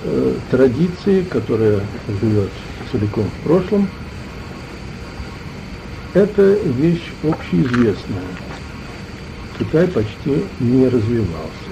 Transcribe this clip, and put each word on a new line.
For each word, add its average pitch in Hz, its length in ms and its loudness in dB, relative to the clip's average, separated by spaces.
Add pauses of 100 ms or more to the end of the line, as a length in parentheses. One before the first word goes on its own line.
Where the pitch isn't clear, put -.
э, 131 300 2 (180)
традицией, 170 720 4
которая 107 560 2 (400)
живет 104 280 2 (420)
целиком 104 340 0
в - 180 -8
прошлом. 190 440 2 (2250)
Это 196 400 6 (100)
вещь 165 480 2 (120)
общеизвестная. 120 960 2 (1400)
Китай 156 300 4
почти 143 560 0 (160)
не 127 280 6
развивался. 107 840 0